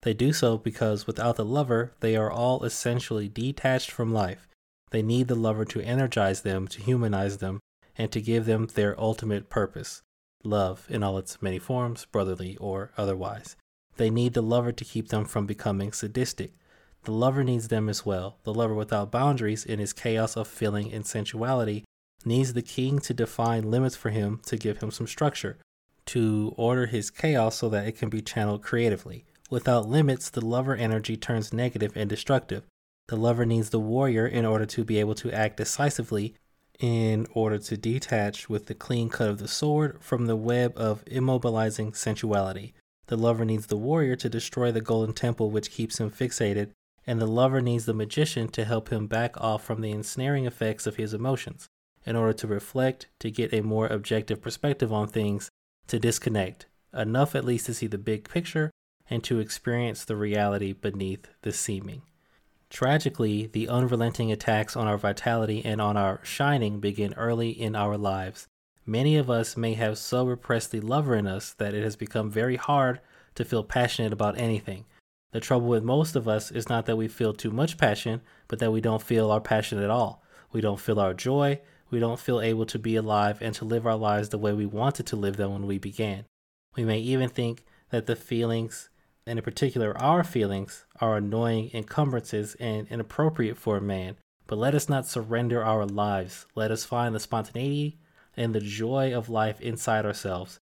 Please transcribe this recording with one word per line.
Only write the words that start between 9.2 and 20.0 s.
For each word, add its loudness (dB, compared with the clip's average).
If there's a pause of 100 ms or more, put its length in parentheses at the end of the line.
purpose, -4 (420)
love 0
in -2
all 0
its -10
many -2
forms, -4
brotherly -4
or -6
otherwise. -4 (400)
They 2
need 2
the 4
lover 2
to -8
keep -6
them 0
from -2
becoming -2
sadistic. -4 (500)
The -8
lover 2
needs 0
them 0
as -4
well. -2
The -4
lover 2
without -2
boundaries 2
in -2
his -4
chaos 0